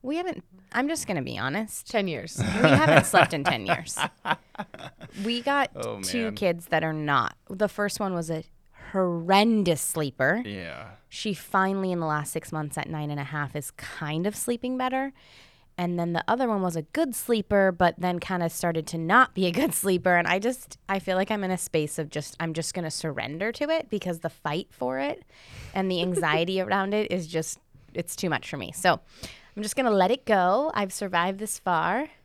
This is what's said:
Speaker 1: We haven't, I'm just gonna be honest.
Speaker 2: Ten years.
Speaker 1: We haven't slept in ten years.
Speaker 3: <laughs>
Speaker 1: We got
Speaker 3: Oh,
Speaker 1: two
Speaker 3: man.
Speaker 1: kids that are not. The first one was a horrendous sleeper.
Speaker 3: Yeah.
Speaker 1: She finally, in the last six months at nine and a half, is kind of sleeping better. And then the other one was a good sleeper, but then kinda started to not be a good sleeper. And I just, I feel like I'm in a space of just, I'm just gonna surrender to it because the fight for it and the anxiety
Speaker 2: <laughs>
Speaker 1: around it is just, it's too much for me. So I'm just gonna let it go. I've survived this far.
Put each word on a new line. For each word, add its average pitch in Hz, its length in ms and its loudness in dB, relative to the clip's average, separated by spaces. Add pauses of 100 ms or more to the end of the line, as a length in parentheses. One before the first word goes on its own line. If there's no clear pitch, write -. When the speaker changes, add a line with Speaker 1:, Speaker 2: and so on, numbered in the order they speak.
Speaker 1:
We 277 140 -4
haven't, 359 260 -6 (300)
I'm 262 160 0
just 320 180 -4
gonna 170 160 -2
be 120 160 -6
honest. 160 520 -6
Speaker 2:
Ten 196 180 0
years. 151 300 -6
Speaker 1:
We 113 60 0 (240)
haven't 165 380 8
slept - 260 4
in 143 120 -2
ten 113 220 0
years. - 360 -2
Speaker 3:
<laughs> 151 60 0 (1160)
Speaker 1:
We 233 160 -2
got 277 340 0
Speaker 3:
Oh, 110 280 -6
Speaker 1:
two 233 220 -2
Speaker 3:
man. 214 100 -4
Speaker 1:
kids 175 320 -2
that 160 180 0
are 160 80 0
not. 147 420 0 (140)
The 202 200 0
first 208 300 -4
one 196 160 -2
was 165 160 -4
a 160 140 -4 (480)
horrendous 185 880 4
sleeper. 156 640 0
Speaker 3:
Yeah. 98 400 -8 (240)
Speaker 1:
She - 260 -4
finally, 190 580 0
in 175 60 -2
the 165 80 0
last 151 240 -2
six - 220 -6
months 151 260 -6
at - 120 -6
nine 151 200 -4
and 147 80 -4
a 139 60 -4
half, 147 320 -6
is 147 160 -6
kind 156 540 -4
of 208 100 -2
sleeping 247 400 -4
better. 262 360 -2 (680)
And 180 200 0
then 170 140 0
the 170 160 0
other 247 180 2
one 214 140 0
was 175 160 0
a 160 60 -2
good 285 320 -2
sleeper, 202 580 2
but 175 260 4
then 180 220 0
kinda 175 300 -2
started 165 380 -2
to 165 100 -6
not 196 360 4
be 185 120 2
a 175 40 4
good 214 240 2
sleeper. 185 400 4
And 170 140 4
I 180 100 2
just, - 380 -4 (120)
I 196 100 0
feel 185 180 -2
like 190 140 0
I'm 208 120 0
in 185 80 -2
a 180 80 0
space 151 400 -2
of 151 120 -6
just, - 280 -8
I'm 165 140 -4
just 165 220 -6
gonna 170 160 -4
surrender 165 600 -4
to 294 180 -4
it 320 180 0
because 180 320 -4
the 165 100 -4
fight - 400 -6
for - 280 -4
it - 260 -4 (500)
and 190 160 0
the 175 120 0
anxiety 175 580 2
Speaker 2:
<laughs> 180 60 -2
Speaker 1:
around 190 280 0
it 208 160 0
is 180 160 -2
just, 160 320 -4 (360)
it's - 200 -6
too 185 140 -2
much 143 220 -2
for 156 80 -6
me. 98 140 -8
So - 280 4 (560)
I'm 208 60 -6
just 214 120 -4
gonna 254 160 2
let 190 200 6
it 269 160 0
go. 208 480 4
I've 196 180 -2
survived 190 460 0
this 208 200 -8
far. 180 500 0 (160)